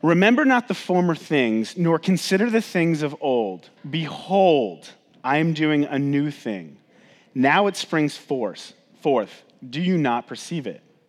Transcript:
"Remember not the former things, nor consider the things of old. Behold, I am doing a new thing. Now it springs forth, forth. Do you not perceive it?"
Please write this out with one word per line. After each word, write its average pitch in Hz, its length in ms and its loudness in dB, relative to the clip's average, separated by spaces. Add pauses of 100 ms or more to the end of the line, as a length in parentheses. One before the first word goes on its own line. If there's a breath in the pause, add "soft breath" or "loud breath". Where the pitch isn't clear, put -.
"Remember 196 420 4
not 247 220 2
the 185 80 -4
former 180 400 0
things, 113 600 0
nor 165 220 2
consider 190 540 0
the 226 100 2
things 165 400 0
of 147 180 -4
old. 113 500 -2 (200)
Behold, 156 1000 0 (300)
I 139 180 0
am 165 140 2
doing 151 300 2
a 143 160 -2
new 143 320 0
thing. 92 460 -10 (580 soft breath)
Now 147 320 2
it 190 80 -4
springs 151 400 -2
forth, 117 580 -8 (280)
forth. 120 420 -2 (240)
Do 131 140 -8
you 180 160 0
not 120 300 0
perceive 143 380 -10
it?" - 160 -10 (280)